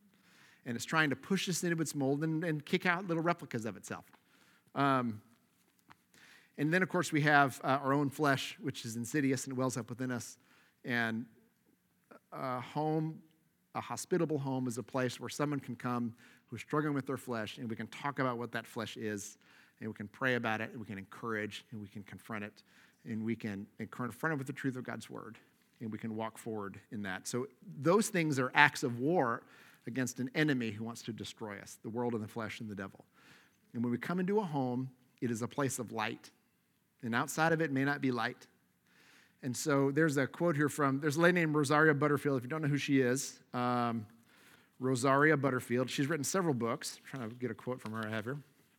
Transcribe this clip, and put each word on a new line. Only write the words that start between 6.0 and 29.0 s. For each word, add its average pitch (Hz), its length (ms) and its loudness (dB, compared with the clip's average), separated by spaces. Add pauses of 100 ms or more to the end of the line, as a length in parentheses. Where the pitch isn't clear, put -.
and 151 160 2
then, 185 80 4
of 180 60 2
course, 175 240 0
we 156 100 2
have, 143 440 6
uh, 139 180 4
our 135 80 2
own 143 180 4
flesh, 139 520 2
which 147 240 -6
is 113 100 -8
insidious 131 500 0
and 135 120 -6
wells 127 180 0
up 113 140 -6
within 123 200 -6
us. 120 280 -6 (480)
And 117 400 0 (1080)
a 131 300 -6
home, 156 580 -2 (560)
a 117 60 -2
hospitable 156 560 -2
home, 131 320 -2
is 117 80 -4
a 123 60 -6
place 127 360 -2
where 123 80 -10
someone 147 320 -2
can 127 160 -8
come 120 380 -2 (320)
who's 113 160 -12
struggling 151 320 0
with 135 140 -2
their 135 100 -4
flesh, 113 400 -6
and 131 100 -8
we 110 80 -6
can 110 120 -10
talk - 320 -6
about 127 180 2
what 120 140 -8
that 117 160 -6
flesh 110 280 -8
is, 107 440 -6 (400)
and 110 100 -8
we 107 40 -8
can 107 140 -10
pray 127 280 0
about 113 260 0
it, 110 80 -6
and 117 100 -12
we 107 60 -10
can 98 140 -8
encourage, 107 720 -6
and 107 100 -10
we 101 60 -10
can 104 160 -14
confront 104 400 -10
it, 104 180 -14 (440)
and 110 200 -6
we 113 100 -2
can, 104 300 -8 (140)
and 110 100 -8
confront 127 440 -4
it 147 40 -2
with 135 100 -6
the 143 60 -8
truth 127 240 -4
of 123 60 -10
God's 120 260 -10
word, 110 300 -14 (420)
and 110 100 -8
we 107 60 -8
can 110 180 -8
walk 110 220 -6
forward 104 420 -8 (120)
in 107 100 -8
that. 98 260 -6
So 123 200 -4 (340)
those 185 280 6
things 156 280 2
are 131 160 0
acts 147 300 6
of 120 160 -2
war 131 420 2 (460)